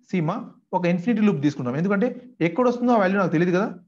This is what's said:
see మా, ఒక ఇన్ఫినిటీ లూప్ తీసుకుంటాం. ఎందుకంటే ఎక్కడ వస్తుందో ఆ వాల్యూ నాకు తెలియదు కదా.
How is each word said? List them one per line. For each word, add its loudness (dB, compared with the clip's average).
see -2
మా, -4
ఒక 2
ఇన్ఫినిటీ 0
లూప్ 2
తీసుకుంటాం. -2
ఎందుకంటే 0
ఎక్కడ 0
వస్తుందో 0
ఆ 4
వాల్యూ 2
నాకు 0
తెలియదు 2
కదా. 0